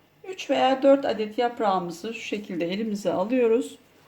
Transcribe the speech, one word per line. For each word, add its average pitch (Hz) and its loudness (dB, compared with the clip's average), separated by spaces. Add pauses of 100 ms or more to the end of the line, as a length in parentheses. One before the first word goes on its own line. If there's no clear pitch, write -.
(280)
Üç - -8
veya 262 2
dört 277 6
adet 214 -4
yaprağımızı 214 -2
şu 220 -12
şekilde 180 -6
elimize 202 -4
alıyoruz. 233 0 (300)